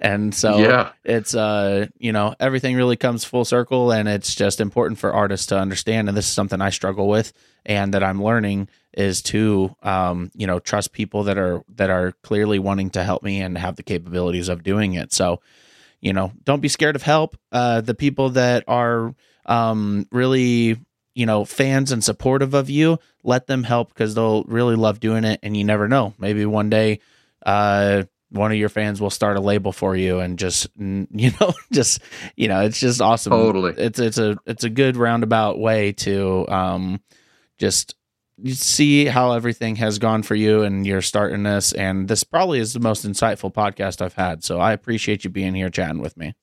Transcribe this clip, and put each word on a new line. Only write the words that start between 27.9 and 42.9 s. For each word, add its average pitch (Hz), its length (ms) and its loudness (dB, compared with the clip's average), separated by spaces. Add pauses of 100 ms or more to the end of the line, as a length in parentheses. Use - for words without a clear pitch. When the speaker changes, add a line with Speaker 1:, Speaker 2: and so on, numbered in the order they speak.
Speaker 1:
one 104 200 0
of 107 80 0
your 104 120 0
fans 104 300 -4
will 101 100 -2
start 101 260 0
a 98 40 -2
label 101 320 0
for 95 220 -2
you 92 240 0
and 90 200 -4
just, 90 280 -4 (140)
n-, 98 280 -4
<laughs> - 60 -14
you 110 160 2 (100)
know, 185 120 2 (180)
just, 143 300 0 (340)
you - 140 -2
know, 95 140 2
it's 110 180 -2
just 123 200 0
awesome. 110 300 2
Speaker 2:
Totally. 98 460 2
Speaker 1:
It's, 107 240 -4
it's 113 180 0
a, 107 260 0
it's 113 200 -6
a 117 60 0
good 127 260 2
roundabout 117 640 2
way 107 320 2
to, 98 560 0
um, 92 520 -2 (580)
just - 360 -2 (520)
see 143 580 4
how 127 280 2
everything 117 440 -2
has 107 240 -2
gone 110 220 2
for 104 120 -2
you, 107 280 4
and 98 220 0
you're 98 180 0
starting 101 420 -2
this, 101 300 0
and 95 340 -2
this 110 160 0
probably 170 340 0
is 113 140 -2
the 120 80 -4
most 110 260 0